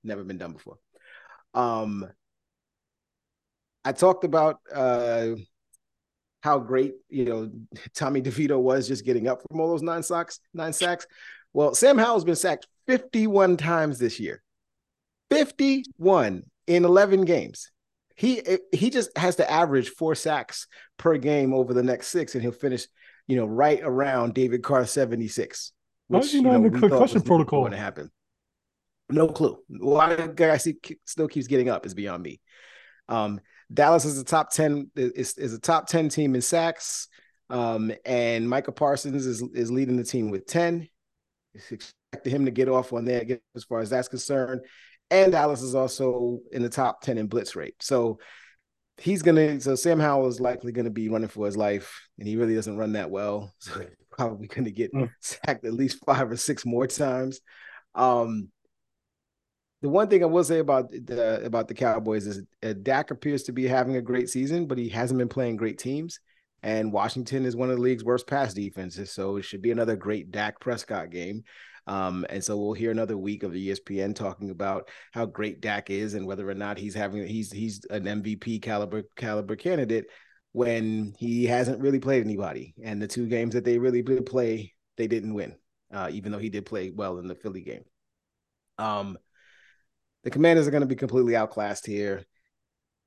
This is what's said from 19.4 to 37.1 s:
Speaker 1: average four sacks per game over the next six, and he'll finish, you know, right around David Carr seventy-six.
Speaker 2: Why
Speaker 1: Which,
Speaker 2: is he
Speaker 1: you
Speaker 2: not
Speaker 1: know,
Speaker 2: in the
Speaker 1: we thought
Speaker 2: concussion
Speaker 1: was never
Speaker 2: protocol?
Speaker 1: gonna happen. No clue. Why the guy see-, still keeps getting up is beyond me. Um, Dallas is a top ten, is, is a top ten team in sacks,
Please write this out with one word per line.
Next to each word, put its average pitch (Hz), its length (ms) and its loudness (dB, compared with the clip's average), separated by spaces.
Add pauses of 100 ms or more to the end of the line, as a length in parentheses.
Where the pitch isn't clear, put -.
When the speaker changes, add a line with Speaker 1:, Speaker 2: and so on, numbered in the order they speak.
Speaker 1:
average 147 400 4
four 160 260 -2
sacks - 520 -4 (300)
per 160 200 4
game 135 360 2
over 127 200 2
the 123 100 4
next 127 240 0
six, 170 260 -4
and 123 80 -2
he'll 120 100 -2
finish, 127 360 -4 (400)
you 131 100 2
know, 113 80 2
right 135 380 4
around 127 500 0
David 127 300 0
Carr 131 220 2
seventy-six. 117 840 -4 (360)
Speaker 2:
Why 180 120 6
Speaker 1:
Which, 277 80 2
Speaker 2:
is 285 40 -4
he 294 60 4
Speaker 1:
you 262 60 6
Speaker 2:
not 254 80 6
Speaker 1:
know, 247 60 6
Speaker 2:
in 220 60 8
the 220 60 8
Speaker 1:
we 247 120 0
thought 208 80 8
Speaker 2:
concussion 220 260 6
Speaker 1:
was 196 100 4
never - 20 -6
Speaker 2:
protocol? 151 360 6
Speaker 1:
gonna 98 140 -4
happen. 95 320 -8 (1000)
No 156 180 4
clue. 151 400 0
Why 151 480 4
the 160 120 -2
guy 156 300 4
see-, 156 220 -4 (260)
still 156 220 -2
keeps 131 200 -6
getting 127 220 2
up 101 160 -2
is 98 80 -12
beyond 90 300 -8
me. 69 160 -14 (680)
Um, 104 320 -2 (320)
Dallas 147 340 6
is 143 140 -4
a 131 60 -8
top 156 260 0
ten, 147 440 0
is, 123 420 -4
is 123 160 -6
a 113 60 -10
top 160 280 0
ten 160 220 0
team 143 240 0
in 123 80 0
sacks, - 640 -2 (440)